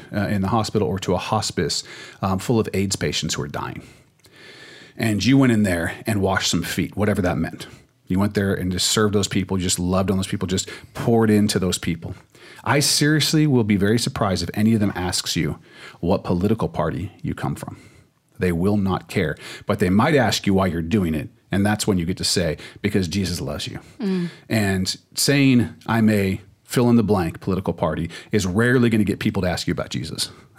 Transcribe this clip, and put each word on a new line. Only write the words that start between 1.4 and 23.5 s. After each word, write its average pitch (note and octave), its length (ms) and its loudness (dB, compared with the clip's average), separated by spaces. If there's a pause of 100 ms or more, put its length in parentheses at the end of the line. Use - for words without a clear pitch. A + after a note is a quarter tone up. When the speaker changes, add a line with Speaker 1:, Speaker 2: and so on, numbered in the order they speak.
Speaker 1:
um, F#2+ 180 0
full A2+ 200 0
of G#2+ 140 0
aids G2 240 0
patients D#2 380 -4
who - 60 -6
are C#2+ 60 -6
dying, - 360 -8 (1120)
and G#2 260 0
you C3+ 140 6
went C3 140 6
in G#2+ 120 4
there F2 300 0 (120)
and G#2 160 0
washed F#2+ 300 0
some E2+ 120 0
feet, - 320 -4
whatever G#2 260 0
that F2+ 160 0
meant. - 300 -6 (400)
You F#2 120 0
went G2+ 140 0
there G2 200 0
and F#2 180 -4
just F2+ 180 -2
served G#2+ 240 2
those G2+ 140 2
people, F#2+ 300 -2
just F2+ 220 -2
loved F#2 320 0
on F#2+ 60 2
those F#2+ 100 -4
people, F#2+ 200 -4
just F#2 200 -2 (260)
poured A2+ 360 2
into G#2 300 4
those F2+ 180 0
people. F2 380 -6 (480)
I B2+ 160 2
seriously D3+ 680 2
will B2 160 4
be G#2 140 2
very G#2 220 2
surprised F#2+ 440 0
if E2+ 100 -6
any A2 200 4
of A2 60 4
them G2+ 160 2
asks - 400 -4
you D2+ 240 -2 (400)
what F2+ 240 0
political G2 440 0
party D#2 440 -4 (100)
you D2 120 -6
come C#2 220 -6
from. - 220 -12 (640)
They F2+ 120 2
will F#2+ 260 2
not F#2+ 320 -2
care, D#2 280 -2 (280)
but G2+ 140 -2
they F#2 100 2
might B2+ 260 4
ask A2+ 320 2
you G2 60 2
why F#2+ 140 4
you're E2+ 140 -2
doing E2+ 320 0
it. D2 160 -6 (220)
And G2 140 2
that's G#2 220 0
when G2+ 100 2
you E2+ 80 0
get F2+ 120 -4
to - 60 -8
say, E2 340 0 (240)
"Because F#2+ 260 0
Jesus F2 340 -2
loves C#2+ 260 -8